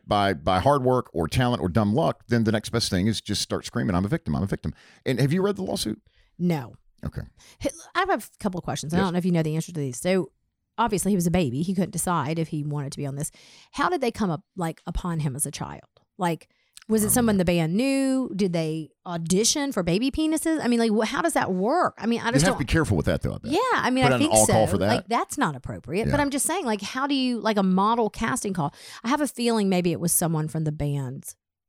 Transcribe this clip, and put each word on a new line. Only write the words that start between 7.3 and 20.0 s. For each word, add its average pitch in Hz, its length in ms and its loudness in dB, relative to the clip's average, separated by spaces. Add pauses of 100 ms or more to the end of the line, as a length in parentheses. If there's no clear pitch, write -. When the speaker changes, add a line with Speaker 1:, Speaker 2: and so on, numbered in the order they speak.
Speaker 2:
Hey, - 120 -4 (240)
I 349 140 0
have - 20 -4
a 302 120 0 (180)
couple 190 180 -4
of 160 60 -10
questions. - 300 -6
I - 40 2
Speaker 1:
Yes. 190 80 4
Speaker 2:
don't 175 60 -2
know 180 60 0
if 170 60 -2
you 180 80 2
know 170 100 2
the 156 140 -2
answer 160 160 -4
to 165 80 -6
these. 135 200 -6
So, 185 300 0 (480)
obviously, 214 340 0
he 214 40 4
was 175 100 2
a 175 60 2
baby. 151 300 2
He 185 120 -2
couldn't 180 160 0
decide 165 480 -2
if 160 100 -2
he 151 160 -6
wanted 147 280 -6
to - 60 -12
be 143 80 -4
on 139 100 -6
this. - 140 -6 (420)
How - 160 0
did 359 120 0
they 247 120 0
come 208 180 -2
up, 160 140 -4 (120)
like, 165 300 -6
upon 170 340 -4
him 143 160 -2
as 147 80 -4
a 143 60 -6
child? - 320 -10 (340)
Like, 175 320 -2 (400)
was 220 160 2
it 214 40 -2
Speaker 1:
Um, 202 40 2
Speaker 2:
someone 226 240 4
the 185 80 4
band 170 300 2
knew? 262 600 0
Did 190 200 0
they 160 340 -2 (180)
audition 185 640 0
for 190 120 -2
baby 220 260 2